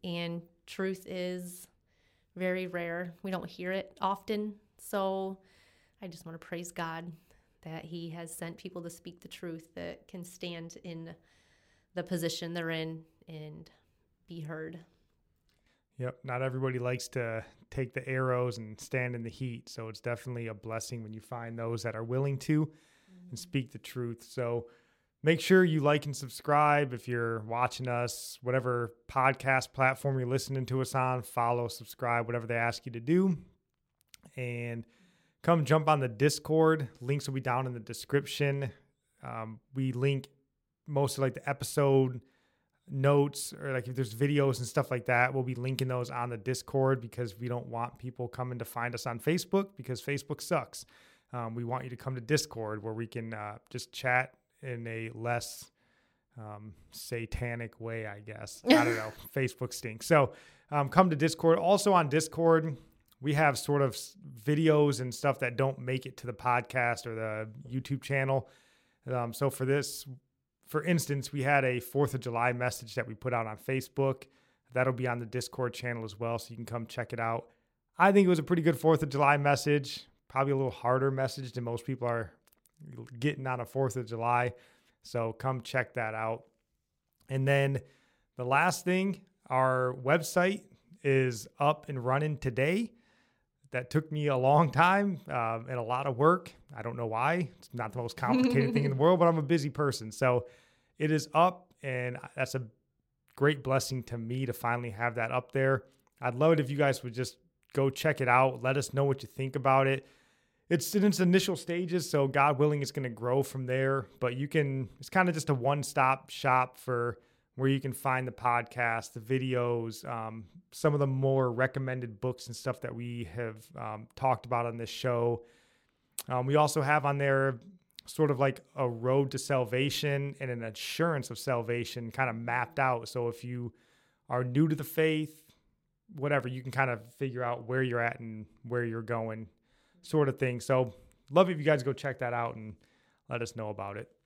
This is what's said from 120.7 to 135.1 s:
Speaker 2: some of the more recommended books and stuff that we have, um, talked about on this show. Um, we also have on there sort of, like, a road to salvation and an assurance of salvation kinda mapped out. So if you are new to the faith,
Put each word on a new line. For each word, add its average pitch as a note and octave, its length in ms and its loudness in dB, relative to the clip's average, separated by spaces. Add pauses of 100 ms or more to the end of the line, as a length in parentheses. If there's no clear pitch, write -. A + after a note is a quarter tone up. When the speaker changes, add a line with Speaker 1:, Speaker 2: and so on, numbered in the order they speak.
Speaker 2:
some D3+ 200 2
of D3 60 2
the C#3 80 4
more C3+ 460 2
recommended B2+ 640 -2
books B2+ 280 -4
and A#2+ 80 -12
stuff - 260 -6
that A#2+ 120 -8
we A#2+ 400 -8
have, A2 320 -8 (140)
um, A2 280 -10 (100)
talked C3 280 0
about A#2+ 200 0
on A#2 100 -4
this A#2 140 -8
show. A#2+ 540 0 (840)
Um, B2+ 180 0
we C#3 120 4
also D3+ 240 4
have C#3+ 240 2
on C#3+ 120 2
there C3+ 440 2 (440)
sort D3+ 240 2
of, C3+ 80 2
like, C3+ 220 2 (160)
a C3 140 0
road B2+ 420 2
to C3+ 60 -6
salvation C#3 1040 0
and B2+ 100 -4
an A#2+ 120 -6
assurance C#3 680 -2
of A2+ 80 -10
salvation A#2+ 720 -2
kinda B2+ 220 0
mapped A#2 440 -4
out. B2+ 300 0
So A#2+ 220 -2
if A#2 120 -10
you B2 320 -8 (540)
are B2 160 0
new C3 240 4
to D3+ 80 2
the C#3+ 80 -6
faith, D#3 640 0 (640)